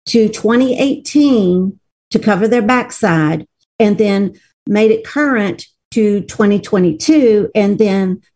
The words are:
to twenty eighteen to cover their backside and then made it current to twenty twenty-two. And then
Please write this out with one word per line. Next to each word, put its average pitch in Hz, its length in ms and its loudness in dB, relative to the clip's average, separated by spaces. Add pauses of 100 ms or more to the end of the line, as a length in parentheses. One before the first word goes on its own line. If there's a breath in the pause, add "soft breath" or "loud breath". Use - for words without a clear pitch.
to 220 200 2
twenty 240 500 0
eighteen 220 1000 0 (320)
to - 80 0
cover 208 300 0
their 240 120 0
backside 180 840 -2 (320)
and 208 180 2
then 202 400 0 (300 soft breath)
made 214 240 2
it 220 140 -2
current 247 640 -4 (240)
to 208 300 0
twenty 202 380 0
twenty-two. 208 960 0
And 202 220 0
then 190 440 0 (140 soft breath)